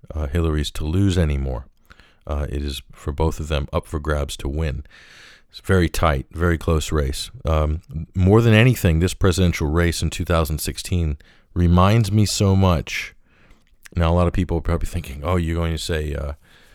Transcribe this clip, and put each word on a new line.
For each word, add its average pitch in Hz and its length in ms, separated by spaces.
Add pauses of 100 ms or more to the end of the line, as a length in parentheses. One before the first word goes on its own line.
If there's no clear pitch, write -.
(140)
uh, 78 140
Hillary's 78 440
to - 120
lose 90 340
anymore. 67 480 (600)
Uh, 71 220
it 69 140
is 71 180 (120)
for - 200
both 80 280
of 76 80
them 71 240
up 78 140
for - 120
grabs 73 380
to - 120
win. 73 360 (680)
It's - 100
very 90 280
tight, 76 420
very 85 280
close 78 340
race. 71 380 (140)
Um, 78 380 (320)
more 95 260
than 117 140
anything, 107 460
this 90 140
presidential 87 540
race 85 320
in 80 100
two - 140
thousand 80 340
sixteen 80 580 (380)
reminds 92 580
me 107 140
so 98 280
much. 92 600 (840)
Now, 85 160
a - 20
lot 87 120
of 85 80
people 85 240
are 78 40
probably 85 240
thinking, 73 380
"Oh, 90 120
you're 82 200
going 82 160
to 78 100
say, 76 320
uh, 71 200 (400)